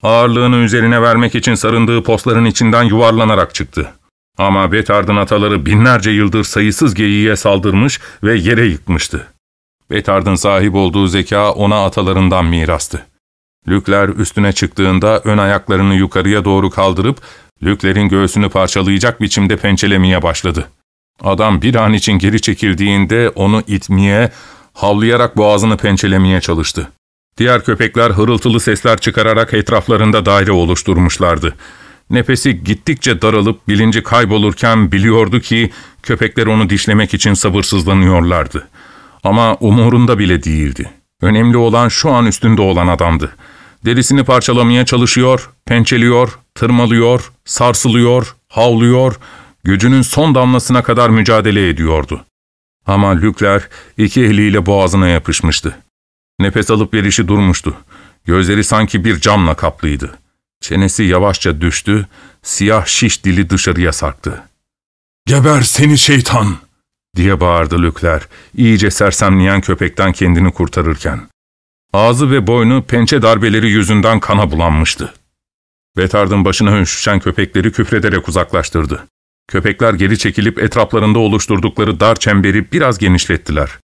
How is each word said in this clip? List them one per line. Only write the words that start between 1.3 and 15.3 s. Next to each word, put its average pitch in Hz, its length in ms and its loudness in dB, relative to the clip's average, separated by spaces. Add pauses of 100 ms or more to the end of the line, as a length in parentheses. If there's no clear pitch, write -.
için 120 200 -2
sarındığı 113 480 0
postların 117 420 0
içinden 117 380 2
yuvarlanarak 110 720 2
çıktı. - 380 -8 (460)
Ama 98 340 0
Betard'ın 101 440 0
ataları 101 500 -2
binlerce 107 440 2
yıldır 104 340 0
sayısız 104 500 0
geyiğe 104 420 0
saldırmış 101 640 0 (220)
ve 107 120 2
yere 113 320 0
yıkmıştı. - 600 -4 (640)
Betard'ın 98 440 0
sahip 98 400 0
olduğu 98 320 0
zeka 101 460 0
ona 104 320 0
atalarından 92 600 0
mirastı. 82 640 -4 (640)
Leclerc 98 420 0
üstüne 101 400 -2
çıktığında 95 720 0
ön 104 140 0